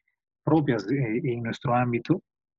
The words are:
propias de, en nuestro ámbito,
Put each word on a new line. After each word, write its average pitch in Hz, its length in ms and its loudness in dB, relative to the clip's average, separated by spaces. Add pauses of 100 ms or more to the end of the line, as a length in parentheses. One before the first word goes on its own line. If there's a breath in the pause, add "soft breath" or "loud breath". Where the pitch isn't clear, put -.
(440)
propias 143 420 2
de, 120 380 -2
en 120 180 -2
nuestro 113 320 -4
ámbito, 123 480 0 (380)